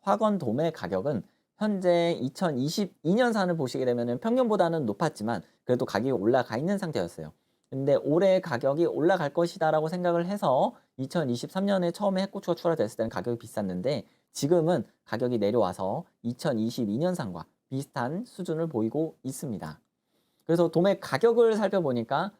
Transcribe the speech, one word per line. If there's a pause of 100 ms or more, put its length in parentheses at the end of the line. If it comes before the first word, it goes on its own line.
화건
도매
가격은 (360)
현재
이천이십이
년산을
보시게
되면은
평년보다는
높았지만 (200)
그래도
가격이
올라가
있는
상태였어요. (380)
근데
올해
가격이
올라갈
것이다라고
생각을
해서 (240)
이천이십삼
년에
처음에
핵고추가
출하됐을
때는
가격이
비쌌는데 (260)
지금은 (200)
가격이
내려와서 (180)
이천이십이
년산과 (240)
비슷한
수준을
보이고
있습니다. (680)
그래서
도매
가격을
살펴보니까